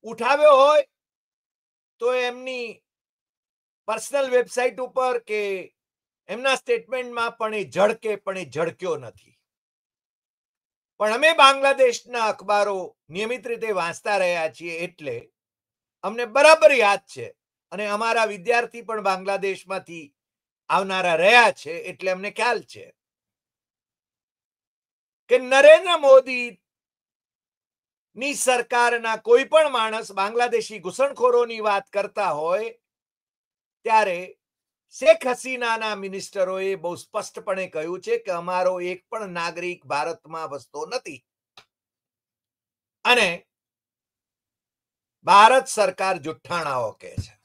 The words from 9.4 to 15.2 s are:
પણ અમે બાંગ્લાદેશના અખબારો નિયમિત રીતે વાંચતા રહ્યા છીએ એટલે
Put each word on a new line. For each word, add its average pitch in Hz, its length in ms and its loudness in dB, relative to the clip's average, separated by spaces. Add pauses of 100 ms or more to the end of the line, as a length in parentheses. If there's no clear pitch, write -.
પણ 214 140 0
અમે 302 200 4
બાંગ્લાદેશના 262 960 2
અખબારો 202 500 -2 (300)
નિયમિત 214 380 -8
રીતે 226 280 -8
વાંચતા 180 440 -4
રહ્યા 175 380 -2
છીએ 170 180 -12 (120)
એટલે 143 300 -12 (880)